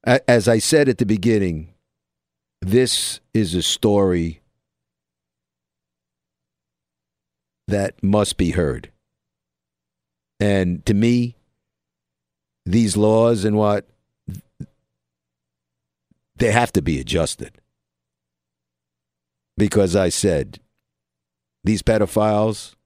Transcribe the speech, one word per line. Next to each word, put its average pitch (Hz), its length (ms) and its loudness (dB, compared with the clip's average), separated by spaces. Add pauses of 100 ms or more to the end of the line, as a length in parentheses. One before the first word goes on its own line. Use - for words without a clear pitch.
a-, - 240 0
as 117 180 4
I 113 120 2
said 147 280 2
at 120 100 0
the 120 80 0
beginning, 95 680 -2 (880)
this 117 580 -2 (140)
is 98 200 0
a 87 80 0
story 92 800 0 (3250)
that 98 360 -4
must 101 340 0
be 85 140 0
heard. 71 400 -4 (1500)
And 95 460 0
to 110 80 0
me, 120 420 0 (1300)
these 101 320 0
laws 110 480 2
and 104 100 0
what, 104 320 0 (2500)
they 117 160 0
have 117 220 0
to 90 80 0
be 73 180 -4
adjusted. 71 600 -6 (2000)
Because 98 380 0
I 92 140 2
said, 80 500 -2 (1040)
these 107 200 0
pedophiles 107 920 0 (100)